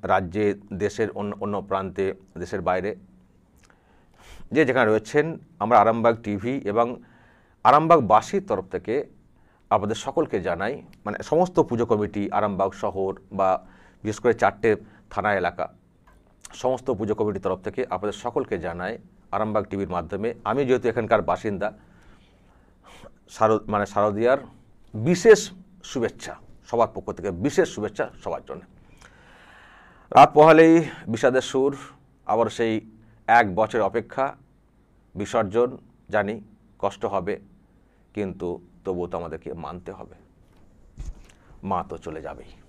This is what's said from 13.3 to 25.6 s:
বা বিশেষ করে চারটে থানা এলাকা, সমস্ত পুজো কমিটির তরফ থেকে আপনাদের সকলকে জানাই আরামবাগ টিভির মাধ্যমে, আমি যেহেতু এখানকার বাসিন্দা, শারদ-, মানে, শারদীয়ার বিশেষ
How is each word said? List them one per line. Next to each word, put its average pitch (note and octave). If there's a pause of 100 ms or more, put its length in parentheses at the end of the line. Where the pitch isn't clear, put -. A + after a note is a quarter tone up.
বা F#2+ (540)
বিশেষ G#2+
করে A#2+
চারটে G#2+ (440)
থানা G#2 (100)
এলাকা, F2 (960)
সমস্ত B2+ (120)
পুজো G#2
কমিটির G#2
তরফ F#2
থেকে G2 (120)
আপনাদের F#2+
সকলকে A#2+ (100)
জানাই F2+ (420)
আরামবাগ G#2+
টিভির G2
মাধ্যমে, F#2 (200)
আমি B2+
যেহেতু B2
এখানকার G#2+ (100)
বাসিন্দা, G2 (1700)
শারদ-, A2
মানে, G2+
শারদীয়ার G#2+ (540)
বিশেষ F3 (520)